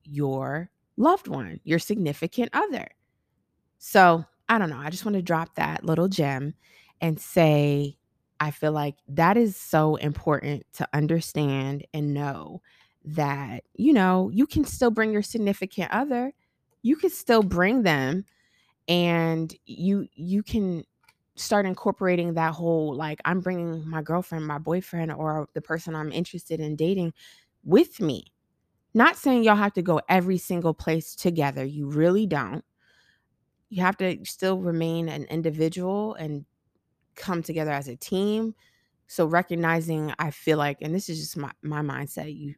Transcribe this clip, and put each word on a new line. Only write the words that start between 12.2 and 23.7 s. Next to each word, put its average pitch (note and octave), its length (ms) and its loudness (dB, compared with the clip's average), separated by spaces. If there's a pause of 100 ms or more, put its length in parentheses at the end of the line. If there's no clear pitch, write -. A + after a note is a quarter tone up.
that, C#3 580 -4 (120)
you C#4 180 4
know, F#3 400 4
you B3 140 4
can D4+ 180 0
still A#3+ 260 2
bring A3 220 0
your G#3 100 2
significant G3+ 680 -4
other, B3+ 420 -2 (500)
you B3 140 4
can F#4+ 120 0
still A3+ 340 2
bring F#3+ 400 2
them, D#3 420 2 (600)
and E3 680 2 (120)
you, F#3 500 -2
you F#3 280 -4
can F#3 400 -4 (520)
start G3+ 300 0
incorporating F3+ 680 0
that E3 200 0
whole, D#3+ 420 0
like, D#3 300 -6
"I'm F3+ 160 0
bringing E3+ 480 -6